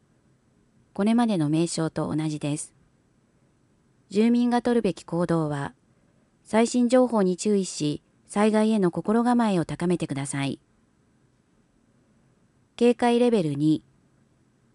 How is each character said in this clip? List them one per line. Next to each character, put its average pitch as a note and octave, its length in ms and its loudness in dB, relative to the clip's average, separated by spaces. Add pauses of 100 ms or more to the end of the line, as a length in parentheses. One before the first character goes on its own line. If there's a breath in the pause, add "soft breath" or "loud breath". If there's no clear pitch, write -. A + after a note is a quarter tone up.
(920)
こ G3+ 100 -2
れ A3 100 2
ま A#3+ 140 2
で G#3 100 0
の D3+ 120 0
名 D#3+ 180 0
称 D#3+ 220 -4
と D3+ 260 -6
同 - 0 - (140)
じ D3+ 100 -6
で D3 160 -4
す。 - 180 -14 (1400)
住 A3 220 2
民 A#3+ 180 2
が A#3+ 120 0
取 A#3+ 140 0
る A3+ 60 2
べ F#3 120 -2
き - 100 -14
行 E3+ 220 -2
動 E3 240 0
は、 C#3 240 -6 (720)
最 A3+ 240 2
新 B3 200 0
情 B3+ 200 4
報 A3+ 140 0
に F#3 140 2
注 G#3 220 0
意 F#3 80 0
し、 D3 360 -6 (260)
災 G#3 240 0
害 G#3+ 200 2
へ A3+ 80 0
の F3+ 120 2
心 A3 320 0
構 A#3+ 260 2
え F#3 100 0
を D3+ 60 -2
高 D3+ 220 -6
め F3 100 0
て E3 80 -6
く D3 80 -8
だ C#3 140 -6
さ C#3 180 -6
い。 C3+ 140 -6 (2250)
警 A#3+ 200 4
戒 A#3+ 240 0
レ A#3+ 120 4
ベ G#3 120 2
ル D3 120 -2
二、 D3+ 280 2 (920)